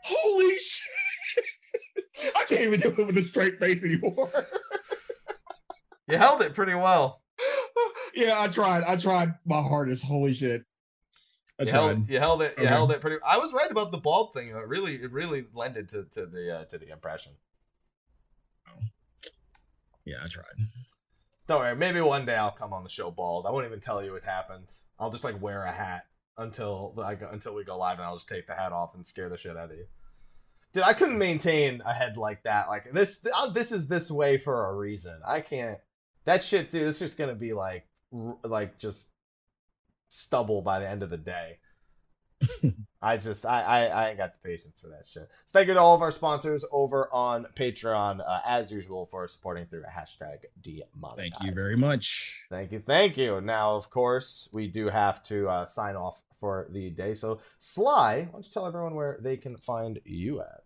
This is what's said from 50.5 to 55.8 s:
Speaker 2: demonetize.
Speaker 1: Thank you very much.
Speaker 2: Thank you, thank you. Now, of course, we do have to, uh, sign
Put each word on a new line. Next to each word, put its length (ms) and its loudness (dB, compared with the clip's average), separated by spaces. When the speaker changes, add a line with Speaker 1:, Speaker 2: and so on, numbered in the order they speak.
Speaker 2:
demonetize. 540 -16
Speaker 1:
Thank 260 -10
you 100 -4
very 240 -2
much. 760 0
Speaker 2:
Thank 220 -10
you, 80 -8
thank 360 4
you. 240 0
Now, 340 2
of 160 -6
course, 640 -2
we 160 -6
do 200 -2
have 360 2
to, 240 -2
uh, 180 0
sign 300 -6